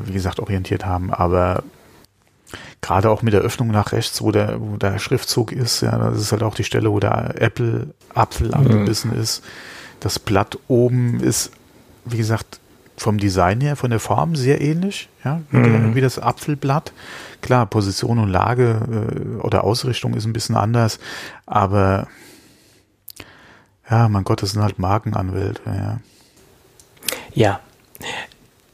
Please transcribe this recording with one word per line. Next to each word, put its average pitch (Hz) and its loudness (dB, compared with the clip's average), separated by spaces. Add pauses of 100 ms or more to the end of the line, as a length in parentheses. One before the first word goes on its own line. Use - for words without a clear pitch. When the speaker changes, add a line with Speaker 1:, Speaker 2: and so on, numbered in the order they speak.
Speaker 1:
wie 95 -8
gesagt, 92 -4
orientiert 98 -4
haben, 90 -2
aber 90 4 (1160)
gerade 98 2
auch 110 2
mit 113 2
der 98 6
Öffnung 113 0
nach 107 0
rechts, - -4
wo 110 0
der, 107 0
wo 104 -6
der 98 -2
Schriftzug - -2
ist, - -2
ja, 113 2
das 113 0
ist 104 -2
halt 107 0
auch 110 0
die 110 -2
Stelle, 110 0
wo 104 2
der - 0
Apple, 117 0 (260)
Apfel 113 0
Speaker 2:
Mhm. - -2
Speaker 1:
angebissen 113 2
ist. - -4 (560)
Das - -4
Blatt - 0
oben 123 4
ist, - 0 (540)
wie 117 -6
gesagt, 110 -2 (360)
vom 107 0
Design 98 2
her, 147 0
von 127 -2
der 113 0
Form 151 0
sehr 135 2
ähnlich, 170 -2 (160)
ja, 160 -2
wie, 127 2
Speaker 2:
Mhm. 123 6 (240)
Speaker 1:
der, 110 2
wie 131 2
das 131 0
Apfelblatt. 139 -2 (480)
Klar, 123 4
Position 110 0
und 104 2
Lage, 110 2 (600)
äh, - -10
oder - 0
Ausrichtung 120 -2
ist 110 -4
ein 113 -2
bisschen 113 -2
anders, 113 2 (480)
aber 98 2 (1800)
ja, 113 4
mein 98 0
Gott, - -2
das 98 -2
sind 107 0
halt 101 0
Markenanwälte, 98 -2
ja. 104 -4 (1300)
Speaker 2:
Ja. 101 2 (1160)